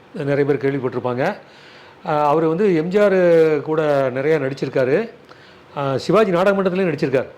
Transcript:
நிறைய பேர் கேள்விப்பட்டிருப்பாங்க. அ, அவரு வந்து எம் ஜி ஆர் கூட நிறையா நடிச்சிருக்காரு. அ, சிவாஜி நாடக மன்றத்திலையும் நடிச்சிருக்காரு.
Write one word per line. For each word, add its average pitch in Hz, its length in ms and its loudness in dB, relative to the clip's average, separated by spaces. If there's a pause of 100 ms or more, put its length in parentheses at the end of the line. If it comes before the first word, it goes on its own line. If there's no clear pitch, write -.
(140)
நிறைய 143 400 -2
பேர் 135 40 0
கேள்விப்பட்டிருப்பாங்க. 127 640 -4
அ, 180 180 -4 (680)
அவரு 151 440 0
வந்து 175 280 0
எம் 160 120 -2
ஜி 185 120 0
ஆர் 170 640 4
கூட 147 540 0
நிறையா 151 240 0
நடிச்சிருக்காரு. 139 720 -2 (680)
அ, 139 200 -2
சிவாஜி 190 340 2
நாடக 196 300 2
மன்றத்திலையும் 185 320 -2
நடிச்சிருக்காரு. 139 340 0 (100)